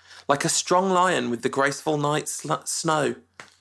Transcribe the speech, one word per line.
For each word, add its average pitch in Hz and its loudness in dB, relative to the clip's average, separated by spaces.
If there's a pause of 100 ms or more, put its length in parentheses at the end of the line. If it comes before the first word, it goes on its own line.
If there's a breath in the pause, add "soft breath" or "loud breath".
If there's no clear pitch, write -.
(300 loud breath)
"Like 143 2
a 160 0
strong - 2
lion 180 2
with 120 -4
the 131 0
graceful 143 0
night 147 -2
sl-, - -6
snow." 151 0 (460)